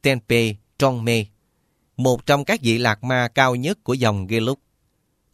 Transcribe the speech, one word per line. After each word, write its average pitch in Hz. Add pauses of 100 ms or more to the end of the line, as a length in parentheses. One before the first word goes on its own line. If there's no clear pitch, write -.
Tenpe 117 (240)
Trongme, 117 (720)
một 127
trong 143
các 220
vị 117
lạc 117
ma 123
cao 131
nhất 139
của 123
dòng 107
Gelug, 113 (760)